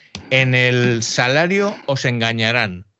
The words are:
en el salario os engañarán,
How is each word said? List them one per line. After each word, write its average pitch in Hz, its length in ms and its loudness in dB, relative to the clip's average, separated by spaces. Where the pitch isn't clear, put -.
en 131 260 2
el 123 480 2
salario 175 720 0
os 135 180 -2
engañarán, 113 800 -2